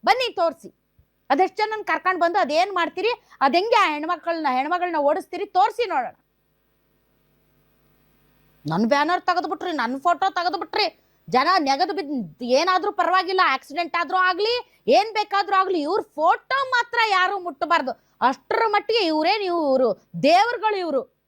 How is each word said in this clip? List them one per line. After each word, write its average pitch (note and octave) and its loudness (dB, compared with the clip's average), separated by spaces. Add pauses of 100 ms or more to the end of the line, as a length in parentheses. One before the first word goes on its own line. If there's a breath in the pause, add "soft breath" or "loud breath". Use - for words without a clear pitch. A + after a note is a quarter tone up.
ಬನ್ನಿ A#4 2
ತೋರಿಸಿ, E4 -4 (540)
ಅದೆಷ್ಟು E4+ 2
ಜನನ್ G#4+ -4
ಕರ್ಕೊಂಡ್ F4 -2
ಬಂದು F4 0
ಅದೇನ್ F4 0
ಮಾಡ್ತೀರಿ, F#4 -2 (320 soft breath)
ಅದ್ C4+ 2
ಹೆಂಗೆ A4 2
ಆ F4+ 4
ಹೆಣ್ಮಕ್ಳನ್ನ, D#4+ -4
ಹೆಣ್ಮಗಳನ್ನ E4 -2
ಓಡಿಸ್ತೀರಿ, F4 0
ತೋರಿಸಿ G#4+ 0
ನೋಡೋಣ. C4 -4 (2500)
ನನ್ E3+ 0
ಬ್ಯಾನರ್ D4 0
ತೆಗೆದ್ಬಿಟ್ರಿ, F4 -4
ನನ್ C4 -4
ಫೋಟೋ F4 0
ತೆಗೆದ್ಬಿಟ್ರಿ, F4+ -4 (300)
ಜನ C4 2 (120)
ನೆಗೆದು C#4+ 0
ಬಿದ್, C#4 -8
ಏನಾದ್ರೂ E4+ 2
ಪರವಾಗಿಲ್ಲ, F#4 0
ಆಕ್ಸಿಡೆಂಟ್ D4+ -2
ಆದ್ರೂ E4+ -2
ಆಗ್ಲಿ, G4 -2
ಏನ್ G4 4
ಬೇಕಾದ್ರೂ G4+ -2
ಆಗ್ಲಿ, F#4 2
ಇವ್ರ D4 -2
ಫೋಟೋ A#4+ -2
ಮಾತ್ರ A#4+ -2 (120)
ಯಾರು F#4+ 0
ಮುಟ್ಟಬಾರ್ದು. D#4+ -2 (180)
ಅಷ್ಟರ C#4 0
ಮಟ್ಟಿಗೆ G#4 0
ಇವ್ರೇನ್, E4 0
ಇವ್ರು C#4 0 (200)
ದೇವರುಗಳು G#4 2
ಇವ್ರು. D#4+ -6